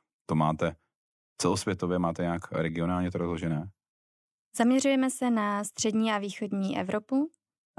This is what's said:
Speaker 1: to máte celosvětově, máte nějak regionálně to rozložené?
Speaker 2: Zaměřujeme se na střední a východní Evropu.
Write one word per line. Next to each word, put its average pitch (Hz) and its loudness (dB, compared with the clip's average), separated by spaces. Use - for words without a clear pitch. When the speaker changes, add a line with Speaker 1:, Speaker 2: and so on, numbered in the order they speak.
Speaker 1:
to - 0
máte 80 2
celosvětově, 90 0
máte 87 0
nějak 85 -4
regionálně 85 0
to 90 -4
rozložené? 85 -2
Speaker 2:
Zaměřujeme 262 4
se 247 -2
na 208 0
střední 220 0
a 208 2
východní 202 -4
Evropu. 208 0